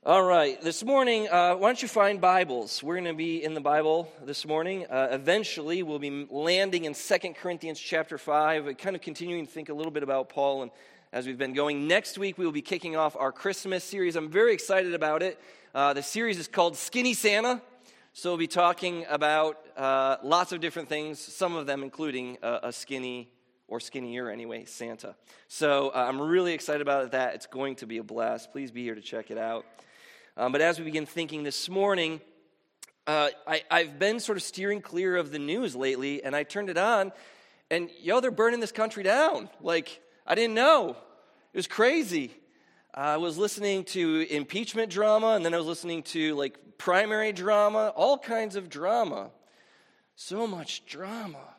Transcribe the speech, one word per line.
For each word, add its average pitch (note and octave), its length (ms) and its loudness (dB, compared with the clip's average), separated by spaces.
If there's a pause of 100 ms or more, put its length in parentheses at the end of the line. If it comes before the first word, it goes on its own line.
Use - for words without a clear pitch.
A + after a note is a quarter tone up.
All F3+ 200 6
right, E3 400 4
this E3 200 -4
morning, A#3 460 2
uh, F3 280 4
why G3 120 4
don't B3 140 0
you B3+ 40 -6
find G3+ 360 2
Bibles? E3+ 600 2
We're D#3 120 -4
gonna F3+ 180 -4
be E3 320 -4
in D#3 80 -4
the D#3 80 -4
Bible D#3 500 2 (140)
this C#3 220 -8
morning. E3+ 400 -2
Uh, C3 240 0
eventually, E3 720 0
we'll D3+ 160 -4
be C#3+ 320 -6
landing F3 560 0
in D3 80 -6
Second F3+ 400 -2
Corinthians E3 440 -8
chapter D#3+ 380 -4
five, D3+ 500 2
uh, C#3+ 60 -6
kind F#3 240 -6
of - 60 -10
continuing E3+ 420 -8
to - 80 -18
think D#3 160 -12
a D#3 60 -8
little D#3+ 160 -6
bit D3 120 -4
about C3+ 280 -2
Paul C#3 320 0
and A#2 80 -10 (420)
as B2 140 -4
we've C3 100 -6
been C3 160 -2
going. C#3+ 340 0
Next F#3+ 300 2
week, G3 220 -4
we F3+ 80 0
will D#3+ 60 -2
be D3 100 -4
kicking E3 340 -6
off D#3 180 2
our C3+ 160 -2
Christmas F#3+ 540 -4
series. F3+ 320 -2
I'm D#3 140 -4
very G#3+ 240 6
excited F#3 400 0
about D#3 280 0
it. F#3 160 -2 (360)
Uh, C#3 180 4
the C#3 100 -2
series G#3+ 360 -2
is D#3+ 100 -10
called E3+ 300 2
Skinny B3 340 0
Santa. A3 480 2 (540)
So - 160 -4
we'll E3+ 80 -2
be E3 80 0
talking F3 600 2
about, D3+ 520 2 (180)
uh, C3+ 460 2
lots E3+ 300 2
of F3 80 -6
different D#3+ 280 -6
things, D3+ 300 -6
some - 360 -4
of D3+ 120 -6
them C#3 160 -4
including, C3 600 -6
uh, A#2 200 -2
a A#2+ 100 -6
skinny, B2+ 560 -8 (400)
or A#2 120 -8
skinnier B2 500 -8
anyway, A2+ 340 -10
Santa. A2 500 -12 (320)
So, C#3 440 2
uh, B2+ 180 0
I'm C3+ 140 -2
really F3 320 2
excited D3 260 -4
about C#3 300 0
that. C3 240 0
It's - 120 -14
going C3 300 -6
to A#2+ 100 -14
be A2+ 120 -8
a A2+ 40 -8
blast. A2+ 480 -4
Please C#3 200 -10
be A#2+ 120 -10
here A2+ 120 -6
to G#2+ 80 -14
check A2+ 280 -10
it A2 60 -8
out. A2+ 300 -6 (720)
Um, B2+ 120 0
but C#3+ 100 4
as E3 160 4
we E3 80 -8
begin D#3 180 -4
thinking D#3 380 -8
this C#3+ 260 -6
morning, F3+ 500 0 (880)
uh, D3+ 220 4 (180)
I, D#3 240 0
I've D#3+ 280 2
been G#3 220 2
sort G#3 180 -2
of E3+ 40 -6
steering G3+ 380 -4
clear F3+ 380 0
of D3+ 140 -2
the D3+ 60 -6
news D#3 380 -2
lately, C3+ 480 -2
and C3+ 100 -2
I D3 100 0
turned G3 260 -6
it E3 80 0
on, G3 340 2 (580)
and, E3+ 200 -2 (100)
yo, G3+ 200 2
they're B3+ 100 0
burning A3+ 280 2
this A3 140 -4
country A3 300 -2
down. G#3 480 4 (100)
Like, E3 400 -2 (260)
I - 80 2
didn't A3+ 200 2
know. A#3+ 420 4 (560)
It - 60 -4
was F#3 80 -4
crazy. G#3 680 2 (600)
I D3 240 0
was E3 180 -2
listening G3+ 480 -2
to E3 460 0
impeachment G3+ 600 -4
drama, G#3+ 420 4
and G3 120 2
then E3 80 2
I E3+ 60 2
was D#3+ 80 -2
listening E3 380 -6
to, D#3 320 0
like, - 420 -6
primary G#3+ 560 2
drama, G#3 600 4
all A#3 220 6
kinds A3+ 400 -4
of F#3 140 -8
drama. D#3+ 600 -2 (840)
So G#3+ 320 -6
much - 400 -8
drama. F3+ 720 -12